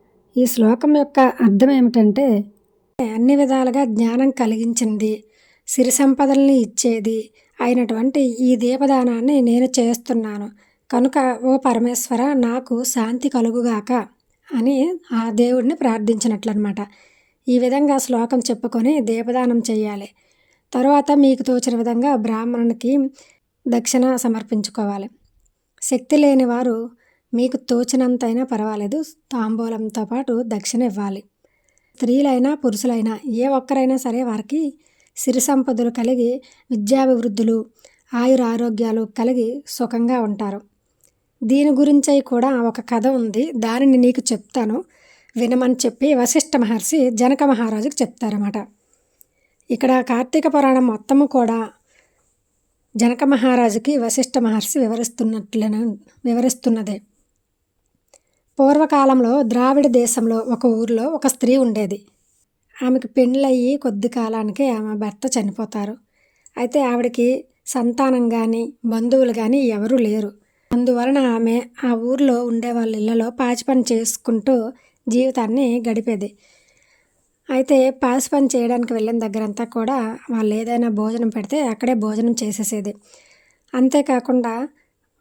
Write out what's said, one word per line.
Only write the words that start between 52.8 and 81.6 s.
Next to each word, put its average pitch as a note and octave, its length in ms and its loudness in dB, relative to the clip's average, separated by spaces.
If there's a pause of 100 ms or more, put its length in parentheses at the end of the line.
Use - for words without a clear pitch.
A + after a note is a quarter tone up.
జనక A#3+ 280 0
మహారాజుకి B3 720 2
వశిష్ఠ C4 420 -2
మహర్షి A3 400 -2
వివరిస్తున్నట్లనే A3 1000 -2 (460)
వివరిస్తున్నదే. A#3 760 -2 (1600)
పూర్వకాలంలో C#4 840 4
ద్రావిడ B3+ 440 2
దేశంలో A#3 500 2
ఒక A#3 300 -2
ఊరిలో A3+ 420 0
ఒక D4+ 180 -2
స్త్రీ B3+ 300 2
ఉండేది. G#3+ 480 0 (800)
ఆమెకు B3+ 240 0
పెళ్ళయి B3+ 720 2
కొద్ది A#3+ 320 -2
కాలానికే A3+ 640 -4
ఆమె G#3+ 240 -4
భర్త G#3+ 440 -4
చనిపోతారు. G#3+ 580 -6 (600)
అయితే B3 260 0
ఆవిడకి A#3+ 600 0 (220)
సంతానం B3 640 0
కానీ A3+ 440 -2 (120)
బంధువులు A#3 480 2
కానీ A3+ 280 0
ఎవరూ A3 360 0
లేరు. G#3+ 360 -2 (400)
అందువలన B3 460 0
ఆమె A#3 440 0 (220)
ఆ B3 80 2
ఊరిలో B3 520 0
ఉండే A#3 280 -4
వాళ్ళ A3+ 240 -2
ఇళ్ళలో A3+ 340 0
పాచి A#3+ 380 -4
పని C4 240 2
చేసుకుంటూ A3+ 800 -2 (360)
జీవితాన్ని B3 840 0
గడిపేది. A3 460 -4 (1120)
అయితే C4 400 2
పాచి C4 420 -2
పని C#4 240 2
చేయడానికి A#3+ 360 -2
వెళ్ళిన A3+ 260 -2
దగ్గరంతా G#3+ 460 -6
కూడా A#3 540 -4 (120)
వాళ్ళు A3 240 -2
ఏదైనా A#3 340 -2
భోజనం A3 400 -2
పెడితే A3 320 -4